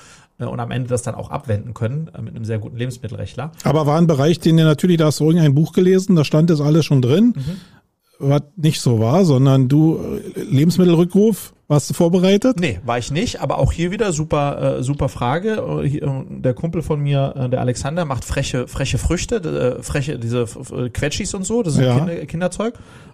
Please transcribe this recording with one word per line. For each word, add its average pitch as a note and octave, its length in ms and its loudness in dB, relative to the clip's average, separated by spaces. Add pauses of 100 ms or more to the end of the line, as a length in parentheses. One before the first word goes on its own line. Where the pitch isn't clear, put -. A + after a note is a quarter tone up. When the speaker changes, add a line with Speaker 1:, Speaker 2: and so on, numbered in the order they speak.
(380)
Speaker 1:
äh, B2 60 -8
und B2 160 -6
am A#2+ 100 -8
Ende B2 180 -4
das B2 140 -2
dann A#2 120 -8
auch - 160 -12
abwenden A2 440 -6
können, C#3+ 400 -6
äh, - 60 -14
mit A2+ 160 -12
einem A2+ 80 -10
sehr A2 140 -4
guten G#2+ 180 -10
Lebensmittelrechtler. A#2 760 -10 (140)
Speaker 2:
Aber C#3+ 220 0
war D3 120 2
ein F3 80 4
Bereich, D#3 320 2
den D#3+ 200 4
ihr D#3+ 80 6
natürlich, D#3+ 320 2
da D#3+ 80 2
hast D3+ 120 0
du D3 60 0
irgendein D#3+ 300 4
Buch D3+ 180 2
gelesen, F#3+ 420 4
da D#3+ 80 4
stand D#3 280 4
das D3+ 100 2
alles D3+ 240 4
schon C#3 160 2
drin, F3 340 4
Speaker 1:
Mhm. D3 220 -6 (600)
Speaker 2:
was C#3+ 240 2 (140)
nicht D#3 260 0
so A#2 180 4
war, C#3 240 4
sondern C3+ 440 6
du, D#3 300 4 (380)
äh, - 60 -6
Lebensmittelrückruf, F3 1120 2 (140)
warst D3 220 0
du D3 40 -4
vorbereitet? F#3 680 2
Speaker 1:
Nee, A#2+ 240 -2
war A#2 140 -2
ich A#2+ 120 -6
nicht, F3 300 -4
aber C#3+ 180 -4
auch - 140 2
hier F3 180 -2
wieder G#3 220 -2
super, C#3+ 640 -2
äh, C3+ 40 -6
super C#3+ 260 -4
Frage. D3+ 760 -4
Äh, D3 60 -2
hier, D3 140 -4
äh, C3+ 260 -6
der B2+ 260 -4
Kumpel E3 280 -6
von D3 180 -4
mir, C#3+ 360 -2
äh, C3 120 -4
der B2 120 -2
Alexander, C#3 440 -4
macht B2+ 200 -6
freche, C3 440 -4
freche - 300 -4
Früchte, - 380 -2
äh, C#3+ 460 -4
freche, C#3+ 360 -4
diese, A#2+ 240 -4
äh, B2 480 -8
Quetschis - 440 -6
und F#3+ 100 -8
so, A3+ 180 -2
das D#3 120 -2
ist - 60 2
Speaker 2:
Ja. B2 180 2
Speaker 1:
Kinder-, E3+ 280 -4
Kinderzeug. F3+ 480 -4 (400)